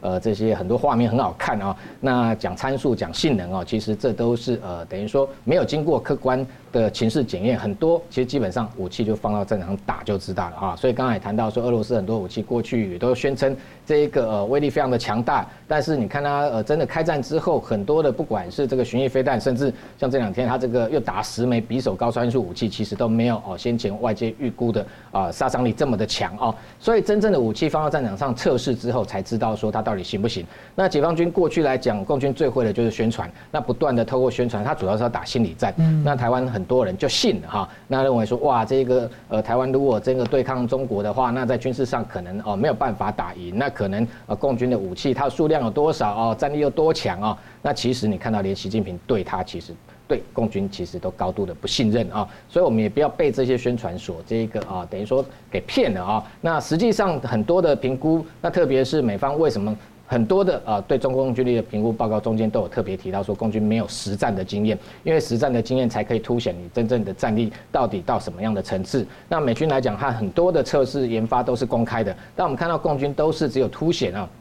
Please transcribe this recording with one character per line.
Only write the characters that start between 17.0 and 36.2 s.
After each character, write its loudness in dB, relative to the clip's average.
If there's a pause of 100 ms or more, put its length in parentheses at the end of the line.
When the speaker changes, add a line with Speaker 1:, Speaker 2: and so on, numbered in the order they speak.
Speaker 1:
战 0
之 -2
后， 2
很 -2
多 2
的 4
不 -2
管 -4
是 0
这 0
个 2
巡 0
弋 2
飞 2
弹， 2
甚 2
至 0 (240)
像 0
这 2
两 0
天 0
它 0
这 0
个 2
又 2
打 -4
十 -4
枚 2
匕 -4
首 0
高 0
穿 0
速 2
武 -4
器， -2
其 -4
实 -6
都 0
没 4
有 2 (100)
哦 -8
先 -2
前 -2
外 0
界 -2
预 -2
估 -2
的， 0 (260)
呃， -2
杀 0
伤 0
力 2
这 0
么 2
的 0
强 -4
哦。 0 (260)
所 2
以 4
真 2
正 4
的 4
武 2
器 0
放 0
到 2
战 0
场 -2
上 -2
测 2
试 0
之 -4
后， 0
才 -6
知 -4
道 0
说 -2
它 0
到 -2
底 -6
行 -4
不 0
行。 -4 (300)
那 2
解 2
放 4
军 2
过 4
去 2
来 4
讲， 0
共 0
军 0
最 2
会 2
的 2
就 2
是 2
宣 0
传， -4 (200)
那 -2
不 -4
断 2
的 4
透 0
过 4
宣 0
传， -4
它 0
主 -4
要 2
是 0
要 2
打 -2
心 0
理 -2
战。 -2
Speaker 2:
嗯。 4
Speaker 1:
那 4
台 0